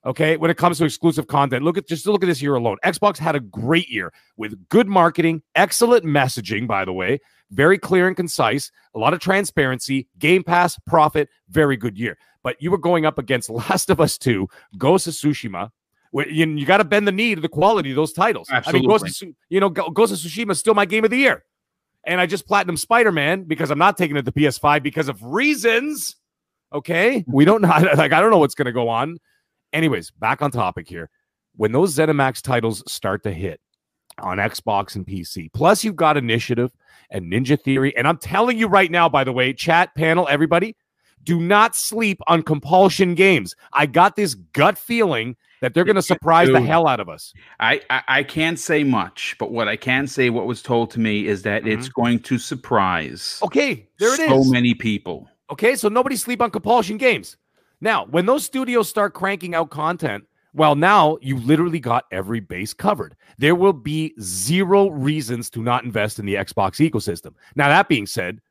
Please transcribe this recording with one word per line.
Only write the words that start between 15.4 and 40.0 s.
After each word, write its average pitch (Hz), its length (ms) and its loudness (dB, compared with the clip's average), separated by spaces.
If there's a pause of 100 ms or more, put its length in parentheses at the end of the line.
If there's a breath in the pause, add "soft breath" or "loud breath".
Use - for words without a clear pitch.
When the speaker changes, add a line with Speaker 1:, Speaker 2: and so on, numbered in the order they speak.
Speaker 1:
Wh-, 147 140 -4
you, 156 200 0
you 147 160 -4
gotta 196 180 4
bend 202 240 0
the 196 40 0
knee 214 220 0
to 160 60 -8
the 160 80 -4
quality 175 420 2
of 127 60 -4
those 151 160 -2
titles. 190 360 -2
I 127 220 -2
mean, 131 160 2
Ghost 208 160 4
of 175 60 -8
Speaker 2:
Absolutely. 175 240 -12
Speaker 1:
Tsu-, - 40 -20 (120)
you 180 100 0
know, 196 120 2
Go-, 165 200 -6
Ghost 202 220 2
of 185 80 -6
Tsushima 185 320 -6
is 156 80 -2
still 220 140 2
my 202 100 4
game 214 200 0
of 214 60 2
the 247 80 -2
year. 262 260 2 (600)
And 180 160 -2
I 180 60 2
just 170 200 -6
platinum 185 300 0
Spider-Man 190 680 0
because 156 300 -4
I'm 143 60 -2
not 190 180 4
taking 147 200 -2
it 135 80 -2
to 117 60 -4
P 147 160 0
S 131 100 0
five 147 280 2
because 147 240 -4
of 104 160 -10
reasons. 240 880 -2 (580)
Okay? 170 540 0
We 135 180 4
don't 214 180 4
know, 175 60 4
<laughs> 160 280 4
like, 147 160 2
I 160 80 4
don't 214 100 4
know 202 80 6
what's 143 160 2
gonna 127 160 -4
go 117 180 -2
on. 143 300 -4 (540)
Anyways, 147 400 -2
back 131 300 -2
on 143 100 -2
topic 90 360 -4
here. 85 220 -14 (460)
When 107 160 0
those 156 220 2
ZeniMax 143 460 0
titles 113 500 -2
start 95 340 -6
to 104 80 -4
hit 85 280 -8 (580)
on 95 200 -6
Xbox 101 560 -4
and 95 120 -8
P 92 180 -10
C, 82 280 -14
plus 160 300 2
you've 208 140 -6
got 156 200 2
Initiative 120 540 -2 (400 soft breath)
and 90 200 -10
Ninja 127 300 0
Theory, 135 360 0
and 120 100 0
I'm 165 100 2
telling 226 420 -2
you 226 100 0
right 190 220 4
now, 170 180 2
by 135 160 0
the 131 80 -4
way, 127 200 0
chat, 165 440 0
panel, 165 340 2